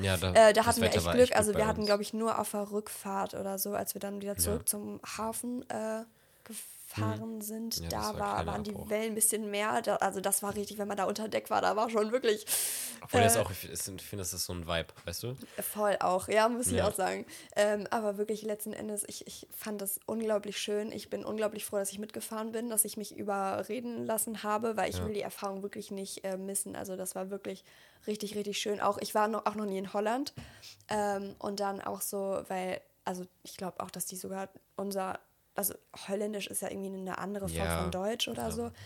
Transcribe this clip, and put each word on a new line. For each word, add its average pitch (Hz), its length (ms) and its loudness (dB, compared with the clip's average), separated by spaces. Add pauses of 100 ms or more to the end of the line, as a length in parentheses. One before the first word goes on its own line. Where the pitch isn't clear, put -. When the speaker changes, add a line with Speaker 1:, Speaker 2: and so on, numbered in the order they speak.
Speaker 1:
Ja, 95 140 6
da, 95 140 4
Speaker 2:
Äh, 90 40 2
da 220 200 12
Speaker 1:
das 214 140 8
Speaker 2:
hatten 233 140 6
wir 226 60 6
Speaker 1:
Wetter 214 100 4
Speaker 2:
echt 170 100 4
Speaker 1:
war - 60 4
Speaker 2:
Glück. 247 100 10
Speaker 1:
echt 247 100 6
gut - 60 6
Speaker 2:
Also 208 140 4
Speaker 1:
bei - 60 2
Speaker 2:
wir 214 80 6
hatten, - 140 2
Speaker 1:
uns. 208 60 2
Speaker 2:
glaub 208 120 6
ich, 202 140 -6
nur 226 260 0
auf 208 120 -2
der 208 200 -4
Rückfahrt 196 600 -4
oder 196 240 -4
so, 202 160 -2
als 196 220 -2
wir 202 40 -8
dann 202 220 -6
wieder 202 120 -4
Speaker 1:
Ja. 196 60 -6
Speaker 2:
zurück - 300 0
zum 208 320 -4 (160)
Hafen, 226 520 -4
äh, 220 360 -4 (380)
gefahren 214 920 -4
Speaker 1:
Mhm. 214 60 -8
Speaker 2:
sind, 226 420 -4
Speaker 1:
Ja, 85 60 -4
Speaker 2:
da 220 80 0
Speaker 1:
das 208 80 0
war 214 80 0
ein - 60 -6
Speaker 2:
war, 202 160 0
Speaker 1:
kleiner - 160 0
Speaker 2:
waren 214 120 -2
die 214 80 -6
Speaker 1:
Abbruch. 202 180 -8
Speaker 2:
Wellen 220 220 0
ein 214 40 -2
bisschen 214 360 2
mehr. 214 300 2
Da, 208 160 2
also 196 220 2
das 196 240 2
war 202 120 -2
richtig, 202 220 -6
wenn 208 100 -2
man 202 100 -2
da 190 80 2
unter 208 240 -2
Deck 214 200 -2
war, 208 120 4
da 185 140 4
war 226 140 2
schon 214 220 4
wirklich, 233 340 2 (560)
Speaker 1:
Obwohl - 200 4
das - 140 10
Speaker 2:
äh, 113 40 4
Speaker 1:
auch, 101 120 2
ich 92 60 -6
find, - 440 -6
ich - 60 -12
finde, 101 140 -4
das 87 120 -4
ist 87 120 -2
so 90 80 -4
ein 87 140 -4
Vibe, 85 200 2 (180)
weißt - 180 -6
du? 123 140 -6 (240)
Speaker 2:
Voll 208 400 2
auch, 185 260 2
ja, 214 220 6
muss 240 180 0
ich - 60 2
Speaker 1:
Ja. 185 140 4
Speaker 2:
auch 208 60 0
sagen. 190 320 0 (300)
Ähm, 208 360 4
aber 208 260 0
wirklich 208 260 -2
letzten 214 300 -4
Endes, 214 340 -4
ich, - 180 -10
ich - 300 -14
fand 208 260 -6
das 196 240 -4
unglaublich 214 520 0
schön. 208 340 -2
Ich - 180 -8
bin 202 140 -4
unglaublich 214 420 -2
froh, 208 120 -2
dass 196 140 0
ich 196 80 -10
mitgefahren 220 520 -6
bin, 233 180 -2
dass 214 140 2
ich 208 140 -4
mich 208 200 -8
überreden 208 880 -2
lassen 220 380 -2
habe, 214 320 0
weil 185 140 2
ich 196 80 -4
Speaker 1:
Ja. 180 80 -2
Speaker 2:
will 214 80 -2
die 208 80 -2
Erfahrung 196 420 -4
wirklich 202 280 -8
nicht, 196 340 -8
äh, 190 120 -2
missen. 190 380 -4
Also 190 220 -6
das 185 180 -6
war 190 140 -4
wirklich 196 340 -8 (420)
richtig, 208 300 -4
richtig 202 240 -4
schön. 208 220 0
Auch, 202 160 4
ich - 180 -2
war 214 140 6
noch, 214 160 0
auch 208 100 0
noch 214 100 -2
nie 190 120 0
in 190 160 -6
Holland. 226 400 0 (560)
Ähm, 202 500 0
und 202 220 -4
dann 196 180 0
auch 196 220 -4
so, 196 480 -2
weil, 185 320 -2 (240)
also 185 200 -4 (180)
ich - 120 -14
glaub 180 240 -6
auch, 185 100 -4
dass 180 160 -6
die - 120 -8
sogar 190 320 -6 (260)
unser, 196 440 -2 (360)
also 202 180 0 (340)
Holländisch 202 400 -2
ist - 140 -4
ja 196 80 -2
irgendwie 196 240 -6
eine 190 240 -4
andere 196 320 -4
Form 165 80 -2 (100)
Speaker 1:
Ja, 82 140 4
Speaker 2:
von 85 100 0
Deutsch 202 360 0
oder 233 160 -4
Speaker 1:
ja, 226 80 -2
Speaker 2:
so. 233 200 -4 (140)